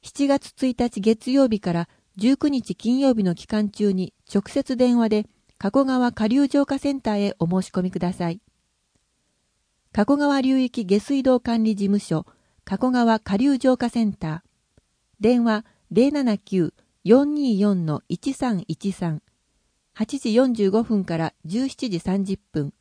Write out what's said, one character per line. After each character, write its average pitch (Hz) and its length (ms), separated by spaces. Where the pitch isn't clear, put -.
七 - 260
月 277 220
一 254 280
日 233 220
月 226 300
曜 269 180
日 220 120
か 175 120
ら 170 160
十 240 200
九 302 120
日 247 260
金 247 240
曜 269 160
日 214 80
の 180 120
期 - 120
間 214 220
中 202 240
に 185 220
直 202 160
接 269 280
電 247 220
話 226 100
で 214 200
加 196 120
古 269 140
川 254 280
下 220 140
流 269 200
浄 285 200
化 277 120
セ 277 140
ン 269 80
タ 214 120
ー 202 180
へ - 80
お 165 80
申 185 200
し - 40
込 185 120
み 185 80
く 180 80
だ 175 140
さ 175 180
い。 175 100
加 214 120
古 285 140
川 285 220
流 262 180
域 247 260
下 196 160
水 277 220
道 254 180
管 233 220
理 220 120
事 196 120
務 202 140
所、 - 260
加 196 120
古 254 160
川 233 280
下 196 160
流 269 200
浄 254 200
化 240 120
セ 233 160
ン 202 80
タ 165 160
ー。 - 520
電 233 240
話、 220 200
零 240 200
七 254 280
九 - 360
四 277 300
二 262 240
四 190 280
の 151 220
一 269 240
三 233 340
一 190 260
三。 160 300
八 240 220
時 220 160
四 254 200
十 202 180
五 220 100
分 208 220
か 165 140
ら 160 160
十 226 240
七 254 200
時 170 120
三 196 240
十 190 120
分。 143 300